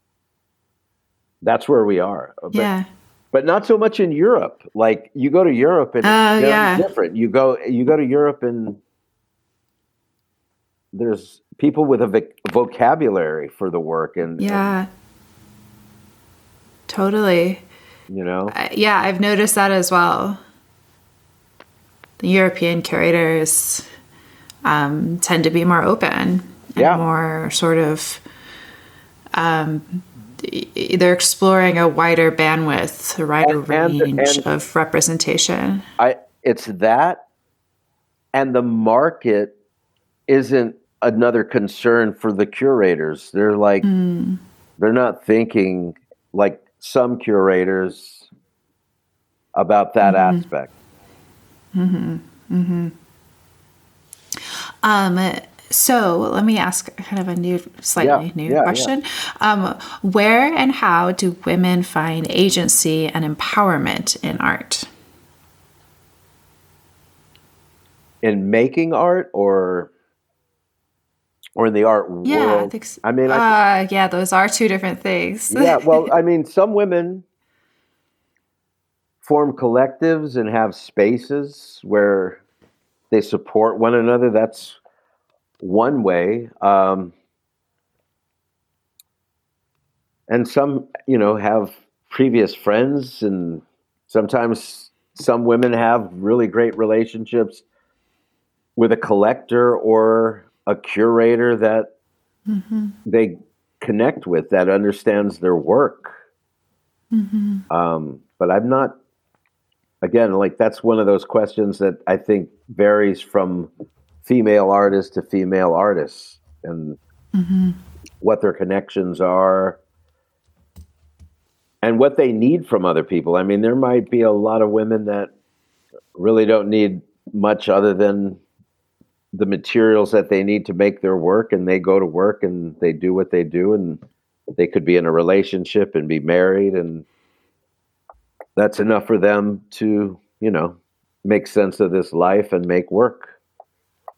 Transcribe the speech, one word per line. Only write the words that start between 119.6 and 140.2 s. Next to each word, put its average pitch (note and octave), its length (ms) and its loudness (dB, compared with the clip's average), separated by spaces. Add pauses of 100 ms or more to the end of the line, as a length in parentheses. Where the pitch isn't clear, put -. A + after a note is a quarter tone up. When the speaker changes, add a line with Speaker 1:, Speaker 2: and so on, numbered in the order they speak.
Speaker 1:
and A2+ 160 2
what C#3 180 4
they C3 160 2
need B2+ 360 2
from F#2+ 180 0
other D#2+ 180 2
people. E2+ 340 -2
I F#2 40 2
mean, G2+ 200 0
there A#2 140 0
might B2 360 0
be A#2+ 100 2
a A2+ 100 4
lot A2 300 0
of G#2+ 80 2
women A2 360 -2
that G2+ 240 -6 (840)
really A2 320 2
don't G#2 240 2
need G#2 320 0 (320)
much G#2 360 0
other G2 260 4
than G2 440 0 (960)
the G2+ 80 0
materials G#2+ 680 2
that G2+ 160 2
they G2 160 2
need G#2 200 -2
to G2+ 80 -8
make G2+ 280 0
their F#2+ 160 0
work, F#2+ 340 0
and F2+ 160 -2
they F#2 100 2
go F#2+ 220 2
to F#2+ 60 0
work F#2 360 -2
and F2 380 -6
they E2+ 140 0
do F2+ 200 -2
what F#2 180 -2
they F2 120 2
do, F2 300 0
and E2+ 260 -4 (560)
they F2+ 100 0
could E2+ 200 -4
be F2 100 4
in E2+ 100 2
a E2 60 0
relationship F#2+ 800 0
and D2+ 140 -2
be D#2 140 -4
married, F#2 520 0
and E2 300 -6 (1500)
that's G#2 240 0
enough G#2 260 0
for A2 120 2
them G#2 440 0 (100)
to, G#2 460 -2 (220)